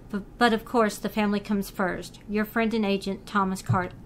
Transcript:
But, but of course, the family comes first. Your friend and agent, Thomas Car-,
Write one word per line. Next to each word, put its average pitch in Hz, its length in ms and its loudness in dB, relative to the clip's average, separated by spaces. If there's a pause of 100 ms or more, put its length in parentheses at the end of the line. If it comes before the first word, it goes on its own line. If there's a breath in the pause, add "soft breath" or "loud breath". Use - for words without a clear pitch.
(120 loud breath)
But, 202 260 -8
but 240 160 6
of 226 100 0
course, 214 360 2
the 208 100 -2
family 208 300 2
comes 202 320 -2
first. 180 480 -4 (100)
Your 214 160 0
friend 226 260 0
and 220 140 2
agent, 196 400 -2
Thomas 190 380 0
Car-, 180 260 0 (160)